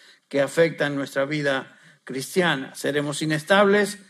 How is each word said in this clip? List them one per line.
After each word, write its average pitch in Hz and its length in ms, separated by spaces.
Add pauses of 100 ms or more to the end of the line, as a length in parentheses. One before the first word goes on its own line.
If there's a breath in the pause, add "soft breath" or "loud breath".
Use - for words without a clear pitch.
(280 soft breath)
que 139 120
afectan 147 540
nuestra 139 300
vida 139 540 (260 soft breath)
cristiana. 135 680
Seremos 147 460
inestables 196 760 (120 soft breath)